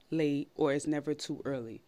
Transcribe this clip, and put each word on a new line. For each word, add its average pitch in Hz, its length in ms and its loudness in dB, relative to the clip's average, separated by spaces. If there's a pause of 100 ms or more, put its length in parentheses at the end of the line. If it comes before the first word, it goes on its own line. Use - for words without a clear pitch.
(120)
late 147 420 2
or 147 180 4
it's 143 140 0
never 151 280 0
too 147 300 -6
early. 120 440 -6